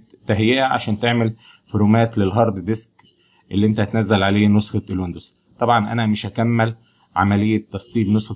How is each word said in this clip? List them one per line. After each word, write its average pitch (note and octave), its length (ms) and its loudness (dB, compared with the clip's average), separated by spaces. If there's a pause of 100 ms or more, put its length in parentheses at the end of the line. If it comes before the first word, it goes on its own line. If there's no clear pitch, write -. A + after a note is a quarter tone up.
(280)
تهيئة A2+ 360 2
عشان A#2 360 -2
تعمل A#2 340 0 (320)
فرومات A2 520 2
للهارد G2 480 0
ديسك A2 240 -6 (640)
اللي G#2 160 2
أنت G#2+ 120 0
هتنزل G#2 440 0
عليه G2+ 240 2
نسخة G#2 420 2
الويندوز. F#2 480 -8 (220)
طبعًا A2+ 320 2
أنا A#2 140 -2
مش G#2+ 200 -2
هكمل A2+ 500 -2 (400)
عملية G2+ 480 0 (100)
تسطيب G#2+ 360 -4
نسخة G#2+ 260 -2